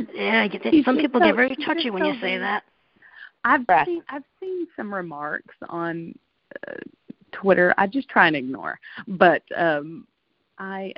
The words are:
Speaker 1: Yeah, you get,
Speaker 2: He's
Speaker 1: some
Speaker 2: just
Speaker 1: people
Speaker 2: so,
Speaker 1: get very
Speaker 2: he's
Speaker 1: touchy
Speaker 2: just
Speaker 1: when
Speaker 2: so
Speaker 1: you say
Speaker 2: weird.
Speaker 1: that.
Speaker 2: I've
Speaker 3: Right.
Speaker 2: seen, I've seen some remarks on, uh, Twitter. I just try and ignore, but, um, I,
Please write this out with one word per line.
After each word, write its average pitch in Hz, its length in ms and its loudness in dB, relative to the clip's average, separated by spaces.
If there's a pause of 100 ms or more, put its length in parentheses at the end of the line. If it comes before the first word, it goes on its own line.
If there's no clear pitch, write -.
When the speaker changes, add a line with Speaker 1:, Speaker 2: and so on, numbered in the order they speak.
(120)
Speaker 1:
Yeah, 214 300 0
you 208 80 0
get, 196 160 -10
Speaker 2:
He's 294 180 6
Speaker 1:
some 254 120 2
Speaker 2:
just 311 80 2
Speaker 1:
people 247 160 2
Speaker 2:
so, - 60 8
Speaker 1:
get 202 100 4
very 254 200 2
Speaker 2:
he's 294 80 -8
Speaker 1:
touchy 320 200 -2
Speaker 2:
just 233 100 -4
Speaker 1:
when 185 80 -2
Speaker 2:
so 302 60 0
Speaker 1:
you 294 60 -2
say 226 160 -6
Speaker 2:
weird. 185 120 -4
Speaker 1:
that. 202 220 -4 (800)
Speaker 2:
I've 254 240 2
Speaker 3:
Right. 175 180 6
Speaker 2:
seen, 339 220 -4
I've 277 160 -12 (160)
seen 370 340 -6
some 208 180 -8
remarks 151 640 -8 (140)
on, 170 440 -6 (540)
uh, 50 60 -14 (580)
Twitter. 180 480 4
I 196 80 2
just 254 220 -4
try 196 180 4
and 156 80 2
ignore, 127 460 -6 (260)
but, 175 380 4 (120)
um, 160 520 -2 (500)
I, 190 400 -10